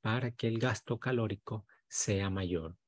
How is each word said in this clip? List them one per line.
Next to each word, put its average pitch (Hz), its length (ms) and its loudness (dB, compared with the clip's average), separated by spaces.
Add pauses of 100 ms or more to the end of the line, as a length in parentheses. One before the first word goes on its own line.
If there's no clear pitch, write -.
para 120 300 0
que 117 180 0
el 113 100 0
gasto 123 400 0
calórico 113 640 -2 (220)
sea 98 420 0
mayor 87 460 -2 (120)